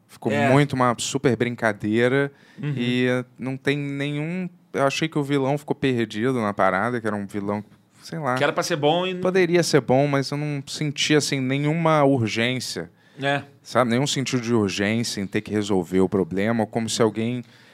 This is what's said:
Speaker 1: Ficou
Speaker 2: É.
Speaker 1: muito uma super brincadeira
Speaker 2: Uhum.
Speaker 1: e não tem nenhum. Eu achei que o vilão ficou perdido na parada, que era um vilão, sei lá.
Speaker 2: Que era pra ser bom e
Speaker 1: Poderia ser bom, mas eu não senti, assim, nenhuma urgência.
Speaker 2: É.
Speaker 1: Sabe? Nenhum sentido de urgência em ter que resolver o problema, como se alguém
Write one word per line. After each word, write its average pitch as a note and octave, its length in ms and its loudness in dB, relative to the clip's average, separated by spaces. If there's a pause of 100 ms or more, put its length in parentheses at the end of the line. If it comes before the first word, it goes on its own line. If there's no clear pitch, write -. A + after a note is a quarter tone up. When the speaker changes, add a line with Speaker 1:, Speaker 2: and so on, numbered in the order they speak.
Speaker 1:
Ficou - 240 -6
Speaker 2:
É. C#3+ 180 2
Speaker 1:
muito C#3+ 240 4
uma B2 240 2
super - 380 0
brincadeira A#2+ 960 0 (300)
Speaker 2:
Uhum. D3 140 -4
Speaker 1:
e B2 300 0 (320)
não C3 200 -6
tem C#3+ 200 -2
nenhum. D3 720 -6 (240)
Eu C3 120 2
achei D3 220 0
que D#3 100 -4
o D3 60 2
vilão C#3 340 0
ficou - 180 -4
perdido A#2+ 680 0
na G#2 120 0
parada, G2+ 480 0
que A2 60 -4
era G#2+ 80 -2
um G2+ 100 -6
vilão, G#2 380 -6 (380)
sei E3 180 -12
lá. C3 160 -2
Speaker 2:
Que C3 80 0
era D3 100 2
pra G3+ 100 -2
ser F3+ 140 -2
bom D#3+ 300 2
e F#3 80 -4
Speaker 1:
Poderia F3 480 2
ser D3 180 2
bom, B2+ 260 4
mas C#3 240 -2
eu C#3+ 60 -6
não D3 300 -6
senti, D3+ 480 0
assim, C#3 240 2
nenhuma D3 640 2
urgência. A#2 840 0 (320)
Speaker 2:
É. C#3 220 0 (180)
Speaker 1:
Sabe? A#2+ 300 2
Nenhum C3 160 2
sentido B2+ 340 -2
de A#2 120 -2
urgência G#2 680 0
em F#2+ 60 -4
ter G#2+ 140 -2
que - 100 -8
resolver F#2+ 480 0
o F#2 100 4
problema, G2 560 0
como A2 240 -4
se - 120 0
alguém A2+ 420 0 (300)